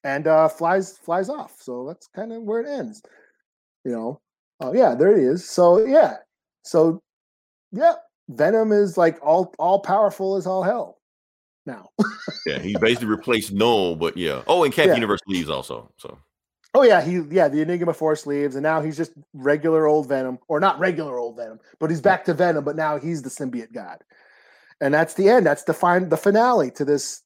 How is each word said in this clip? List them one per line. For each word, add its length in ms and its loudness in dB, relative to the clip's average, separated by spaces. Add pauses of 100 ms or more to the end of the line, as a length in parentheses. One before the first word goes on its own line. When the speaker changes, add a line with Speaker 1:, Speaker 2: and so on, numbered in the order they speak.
Speaker 1:
and, 240 -4
uh, 200 6
flies, 480 -2
flies 320 -4
off. 320 -14
So 280 -12
that's 200 -18
kinda 320 -14
where 220 -6
it 60 -8
ends, 340 -10 (800)
you 100 -6
know? 280 -8 (420)
Uh, 120 -6
yeah, 180 6
there 240 4
he 60 4
is. 260 0
So, 340 6
yeah. 340 4 (460)
So, 380 2 (720)
yeah, 240 2 (340)
Venom 420 2
is, 260 2
like, 260 2
all, 340 2
all 220 2
powerful 560 -2
as 100 -6
all 180 -4
hell 360 -4 (680)
now. 320 -16
<laughs> 60 2 (420)
Speaker 2:
Yeah, 140 -6
he 180 -6
basically 300 0
replaced 460 -2
Null, 420 2
but 220 -4
yeah. 300 -4
Oh, 180 2
and 80 -2
Captain 160 4
Speaker 1:
Yeah. 60 4
Speaker 2:
Universe 320 -2
leaves 220 -4
also, 460 -10
so. 240 -20 (540)
Speaker 1:
Oh, 100 6
yeah, 180 6
he, 280 -4
yeah, 180 2
the 140 -2
Enigma 320 -2
Force 340 -2
leaves, 300 -4
and 60 -6
now 180 0
he's 160 -6
just 160 -6 (200)
regular 540 0
old 220 2
Venom, 300 -4 (100)
or 100 -2
not 180 2
regular 400 -4
old 200 -8
Venom, 240 -14 (180)
but 100 -2
he's 120 -2
back 240 2
to 80 -2
Venom, 320 0
but 100 -6
now 220 -4
he's 240 -6
the 80 -12
symbiote 420 -10
god. 320 -16 (800)
And 120 0
that's 200 0
the 160 2
end. 160 4
That's 180 0
the 100 -2
fin-, 360 0
the 80 0
finale 540 2
to 120 -8
this 420 -2